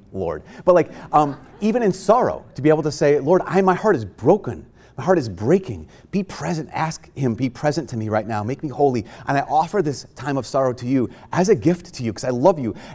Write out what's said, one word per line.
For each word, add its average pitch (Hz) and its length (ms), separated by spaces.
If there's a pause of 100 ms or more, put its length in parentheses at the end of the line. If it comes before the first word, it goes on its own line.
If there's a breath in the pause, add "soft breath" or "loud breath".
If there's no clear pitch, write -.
(120)
Lord. 82 320 (220 loud breath)
But, 180 100
like, 160 160 (220 loud breath)
um, 147 260 (220)
even 220 220
in 185 100
sorrow, 220 500 (120)
to 131 60
be 147 80
able 156 140
to 147 80
say, 147 280
"Lord, 175 260
I, 185 160
my 185 140
heart 208 200
is 113 80
broken. 110 640 (320 soft breath)
My 131 60
heart 175 160
is 113 100
breaking. 104 580 (220 soft breath)
Be 196 140
present. 160 500
Ask - 420
him, 127 200
be 127 140
present 151 400
to 120 80
me 110 120
right 107 160
now. 107 180
Make 123 200
me 151 60
holy. 127 360 (220 loud breath)
And 139 100
I 135 40
offer 160 420
this 139 320
time 139 220
of 123 100
sorrow 135 260
to 123 140
you 127 200 (240 loud breath)
as 185 180
a 202 60
gift 160 380
to 127 100
you 113 80
'cause - 120
I 127 80
love 151 260
you. 113 160 (220 loud breath)